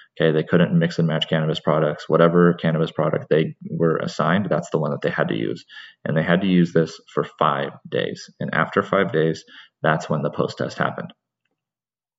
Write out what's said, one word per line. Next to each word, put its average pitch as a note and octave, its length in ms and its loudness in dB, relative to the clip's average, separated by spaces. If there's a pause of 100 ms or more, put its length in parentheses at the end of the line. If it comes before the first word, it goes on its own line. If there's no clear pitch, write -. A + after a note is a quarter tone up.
(180)
Okay, E2 140 4
they D#2 120 0
couldn't E2+ 340 2
mix E2 200 0
and E2 100 2
match D#2 200 -2
cannabis D#2 320 -2
products. D2+ 480 -2
Whatever E2+ 460 6
cannabis E2 380 -2
product - 380 -2
they D#2+ 260 2 (140)
were E2 280 0
assigned, E2+ 520 -2
that's D2+ 200 -2
the E2 100 -2
one D2 120 -2
that C#2 100 -6
they D2 80 -2
had - 180 -2
to G#1+ 80 -4
use. G#1+ 300 -6 (400)
And D2+ 100 -4
they D#2+ 80 2
had F2 180 2
to G2 60 0
use F2+ 240 4
this D#2+ 300 0 (120)
for C#2+ 120 -2 (120)
five C#2+ 340 0 (180)
days. - 400 -4 (100)
And - 140 -6
after - 280 0
five F#2+ 300 0
days, D#2+ 320 0 (380)
that's D#2+ 280 0
when D#2 120 -2
the C#2+ 100 -4
post-test - 460 -6
happened. - 360 -6 (1040)